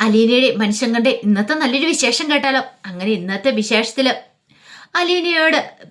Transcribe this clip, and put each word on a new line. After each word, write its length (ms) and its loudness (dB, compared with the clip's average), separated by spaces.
അലീനയുടെ 540 4
മനുഷ്യങ്ങളുടെ 680 0
ഇന്നത്തെ 300 2
നല്ലൊരു 320 0
വിശേഷം 460 -2
കേട്ടാലോ? 300 0
അങ്ങനെ 260 -4
ഇന്നത്തെ 400 -2
വിശേഷത്തില് 800 -2
അലീനയോട് 760 0